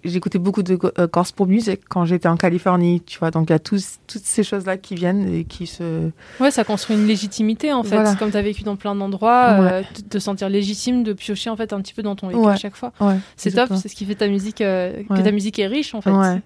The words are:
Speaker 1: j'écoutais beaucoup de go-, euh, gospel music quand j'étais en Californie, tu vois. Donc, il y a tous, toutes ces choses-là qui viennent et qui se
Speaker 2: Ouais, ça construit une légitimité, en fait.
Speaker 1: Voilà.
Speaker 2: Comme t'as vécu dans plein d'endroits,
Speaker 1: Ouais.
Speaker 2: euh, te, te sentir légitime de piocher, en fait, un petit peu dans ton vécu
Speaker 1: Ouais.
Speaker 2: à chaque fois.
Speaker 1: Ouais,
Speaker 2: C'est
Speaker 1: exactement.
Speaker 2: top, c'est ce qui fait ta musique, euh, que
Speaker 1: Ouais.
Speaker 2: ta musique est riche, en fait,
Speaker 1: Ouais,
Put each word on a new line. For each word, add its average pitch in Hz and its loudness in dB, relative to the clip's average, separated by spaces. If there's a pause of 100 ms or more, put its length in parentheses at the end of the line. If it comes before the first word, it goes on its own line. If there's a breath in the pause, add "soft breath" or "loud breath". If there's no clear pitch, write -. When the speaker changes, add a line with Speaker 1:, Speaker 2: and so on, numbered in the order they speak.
Speaker 1:
j'écoutais 175 -2
beaucoup 190 0
de 185 0
go-, 180 0
euh, 175 4
gospel 185 0
music 196 2
quand 175 0
j'étais 175 2
en 165 4
Californie, 175 2
tu - -16
vois. 165 0
Donc, 160 2
il 165 4
y - 6
a 156 4
tous, - -4
toutes - -12
ces - 0
choses-là 190 -4
qui 190 -12
viennent 185 0
et 170 -2
qui 170 -12
se 160 -4 (300 loud breath)
Speaker 2:
Ouais, 269 4
ça 240 2
construit 214 -2
une 208 4
légitimité, 214 0
en 247 0
fait. 214 2
Speaker 1:
Voilà. 214 4
Speaker 2:
Comme 214 -2
t'as 208 0
vécu 202 -4
dans 202 -4
plein 202 -6
d'endroits, 214 4
Speaker 1:
Ouais. 185 6
Speaker 2:
euh, 190 -2 (120)
te, - -12
te 208 -6
sentir 196 -4
légitime 208 0
de 214 -2
piocher, 202 -6
en 220 -6
fait, 220 -6
un 196 -4
petit - -12
peu 226 -10
dans 202 -4
ton 196 -8
vécu 233 0
Speaker 1:
Ouais. 208 6
Speaker 2:
à - 0
chaque 196 -8
fois. 247 -12
Speaker 1:
Ouais, 196 2 (180 loud breath)
Speaker 2:
C'est - -4
Speaker 1:
exactement. 208 2
Speaker 2:
top, 185 -2
c'est 208 -12
ce - -18
qui 202 -10
fait 202 -4
ta 208 0
musique, 202 -2
euh, 190 -2
que 208 -4
Speaker 1:
Ouais. 190 4
Speaker 2:
ta 208 4
musique 208 -2
est 196 0
riche, 277 -4
en 214 -8
fait, 196 0
Speaker 1:
Ouais, 190 4